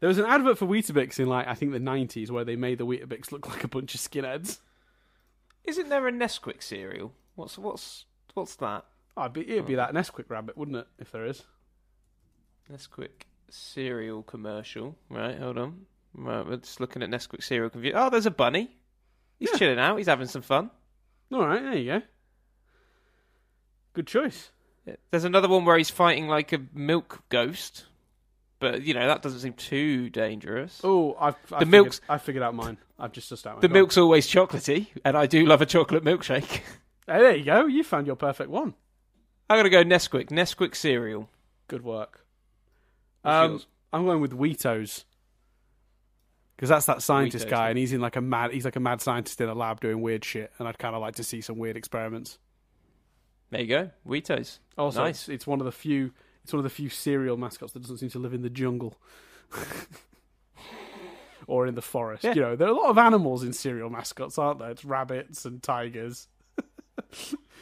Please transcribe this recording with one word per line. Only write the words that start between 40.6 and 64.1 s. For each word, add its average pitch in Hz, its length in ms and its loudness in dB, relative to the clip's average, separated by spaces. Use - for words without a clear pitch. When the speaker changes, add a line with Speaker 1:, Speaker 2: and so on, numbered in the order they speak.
Speaker 2:
cereal. 113 540 -2
Speaker 1:
Good 120 160 -10
work. 110 400 -10
Speaker 2:
What's 151 140 0
Speaker 1:
Um, 160 160 6
Speaker 2:
yours? 151 160 -10
Speaker 1:
I'm 165 140 0
going 165 160 2
with 127 100 -2
Weetos. 123 720 -2
'Cause 131 140 0
that's 151 160 4
that 120 160 0
scientist 123 440 2
Speaker 2:
Weetos, 104 40 -4
Speaker 1:
guy, 117 140 2
Speaker 2:
yeah. 113 40 2
Speaker 1:
and 113 100 0
he's 127 140 -2
in, 127 80 -2
like, 120 160 -4
a 127 60 -2
mad, 120 300 -2
he's, 131 120 -6
like, 131 120 -4
a 131 40 -4
mad 123 220 -2
scientist 120 400 -4
in 113 80 -2
a 110 40 -6
lab 113 260 -6
doing 110 200 -2
weird 113 240 -4
shit, 107 340 -10
and 117 80 -8
I'd 113 120 -10
kinda 113 200 -6
like 110 180 -8
to 117 80 -10
see 113 180 -10
some 113 160 -10
weird 113 180 -6
experiments. 113 640 -10
Speaker 2:
There 113 100 -4
you 120 60 -2
go. 151 240 0
Weetos. 131 520 -6
Speaker 1:
Also, 139 240 -2
Speaker 2:
Nice. 160 220 -4
Speaker 1:
it's, - 40 -16
it's 139 180 -10
one 143 140 -2
of 127 60 -4
the - 60 -8
few, 139 380 -4
it's - 120 -12
one 147 60 0
of 135 40 -2
the 131 60 -4
few 143 180 -10
cereal 131 480 -2
mascots 120 380 -10
that 123 60 -16
doesn't 123 180 -14
seem 131 140 -8
to 127 60 -10
live 123 140 -8
in 123 80 -6
the 123 80 -6
jungle. 123 480 -6
<laughs> - 60 -12
Or 127 200 0
in 123 80 -4
the 117 80 -10
forest. 113 420 -6
Speaker 2:
Yeah. 240 80 0
Speaker 1:
You 160 80 2
know, 120 160 0
there 170 120 4
are - 20 4
a 240 40 4
lot 330 140 2
of 220 80 6
animals 190 460 6
in 120 100 -6
cereal 117 380 -6
mascots, 117 480 -10